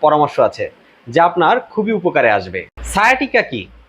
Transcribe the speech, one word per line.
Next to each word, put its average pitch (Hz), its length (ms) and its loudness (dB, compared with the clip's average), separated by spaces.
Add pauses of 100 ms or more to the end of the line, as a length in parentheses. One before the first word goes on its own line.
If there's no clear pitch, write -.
পরামর্শ 147 380 2
আছে 107 320 -2 (380)
যা 160 160 4
আপনার 170 340 2
খুবই 214 320 -4
উপকারে 151 400 0
আসবে। 92 340 -4 (300)
sciatica 247 480 0
কি? 104 240 -10 (220)